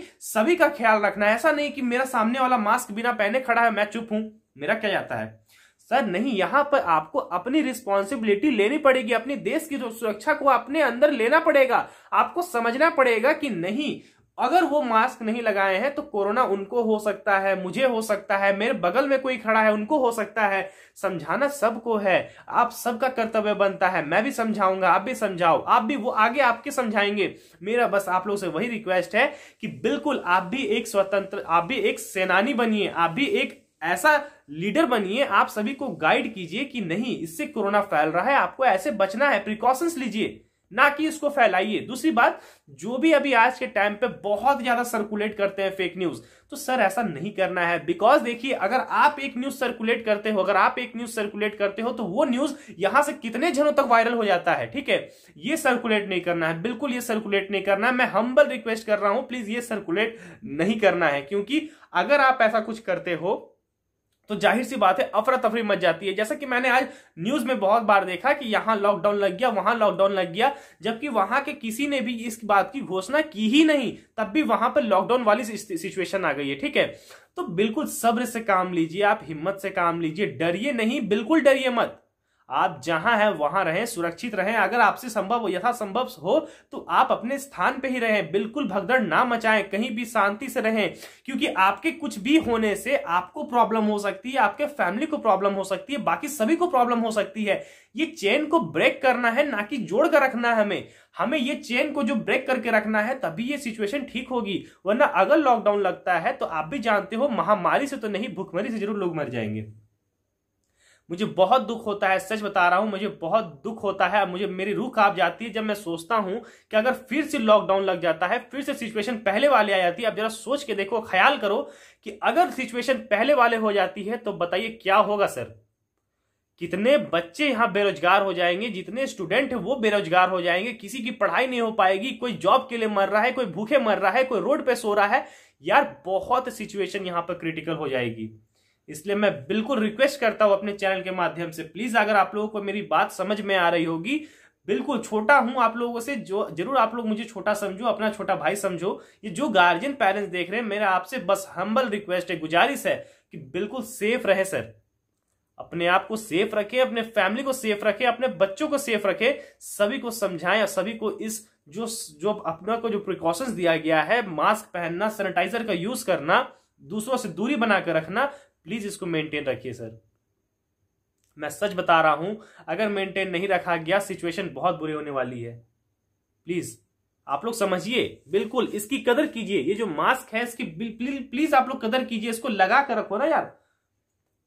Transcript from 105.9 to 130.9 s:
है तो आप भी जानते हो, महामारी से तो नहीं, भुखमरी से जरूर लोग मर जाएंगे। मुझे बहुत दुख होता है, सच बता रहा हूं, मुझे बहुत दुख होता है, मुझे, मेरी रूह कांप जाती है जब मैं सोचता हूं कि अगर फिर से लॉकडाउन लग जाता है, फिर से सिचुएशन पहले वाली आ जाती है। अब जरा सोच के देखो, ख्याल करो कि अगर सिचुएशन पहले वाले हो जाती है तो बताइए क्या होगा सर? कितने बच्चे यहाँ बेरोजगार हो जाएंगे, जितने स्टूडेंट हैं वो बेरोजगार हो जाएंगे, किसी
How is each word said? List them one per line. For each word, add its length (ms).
है 140
तो 140
आप 180
भी 140
जानते 360
हो, 140
महामारी 580
से 100
तो 120
नहीं, 260
भुखमरी 340
से 100
जरूर 180
लोग 180
मर 140
जाएंगे। 360
मुझे 180
बहुत 340
दुख 240
होता 220
है, 120
सच 220
बता 280
रहा 100
हूं, 100
मुझे 180
बहुत 280
दुख 200
होता 240
है, 200
मुझे, 200
मेरी 260
रूह 160
कांप 260
जाती 300
है 60
जब 120
मैं 120
सोचता 420
हूं 220
कि 380
अगर 160
फिर 160
से 140
लॉकडाउन 440
लग 180
जाता 260
है, 140
फिर 200
से 120
सिचुएशन 460
पहले 280
वाली 240
आ 60
जाती 260
है। 60
अब 80
जरा 120
सोच 340
के 120
देखो, 260
ख्याल 360
करो 240
कि 180
अगर 280
सिचुएशन 460
पहले 240
वाले 240
हो 160
जाती 300
है 140
तो 160
बताइए 360
क्या 160
होगा 300
सर? 260
कितने 360
बच्चे 420
यहाँ 220
बेरोजगार 500
हो 120
जाएंगे, 360
जितने 380
स्टूडेंट 440
हैं 80
वो 180
बेरोजगार 520
हो 120
जाएंगे, 320
किसी 260